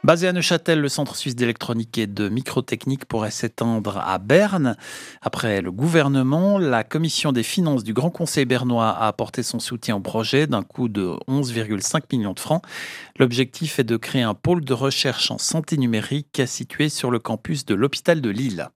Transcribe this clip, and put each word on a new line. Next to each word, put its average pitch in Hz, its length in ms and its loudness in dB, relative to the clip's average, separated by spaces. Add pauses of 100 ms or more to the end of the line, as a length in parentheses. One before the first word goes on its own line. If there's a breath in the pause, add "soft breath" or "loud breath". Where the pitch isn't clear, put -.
Basé 165 240 6
à 180 60 4
Neuchâtel, 165 480 2
le 143 80 2
Centre 139 260 -2
suisse 127 220 -4
d'électronique 117 600 -2
et 110 100 0
de 101 200 -2
microtechnique 127 760 -2
pourrait 110 260 -2
s'étendre 113 680 -2
à 92 200 -2
Berne. 147 580 4 (460 loud breath)
Après 101 400 -2
le 90 80 -6
gouvernement, 147 880 2
la 127 240 2
commission 156 480 0
des 120 140 2
finances 147 400 2
du 110 80 -4
Grand 135 180 2
Conseil 160 340 0
bernois 120 460 2
a 101 160 0
apporté 110 380 -2
son 113 160 -4
soutien 117 360 -4
au 98 40 -4
projet 135 480 0
d'un 113 140 0
coût - 260 -4
de 98 240 -2 (160)
onze 135 240 0
virgule 107 300 -2
cinq - 300 -2
millions 104 220 0
de - 60 -12
francs. 160 220 0 (560 loud breath)
L'objectif 131 600 0
est 131 60 2
de 117 120 0
créer 123 260 -2
un 110 120 0
pôle 170 300 0
de 131 100 0
recherche 135 560 0
en 117 80 -6
santé - 380 -2
numérique 131 680 0
situé - 420 -2
sur 127 240 -2
le 117 80 0
campus 131 440 -6
de 104 120 0
l'hôpital 143 440 2
de 117 100 0
Lille. 101 460 -2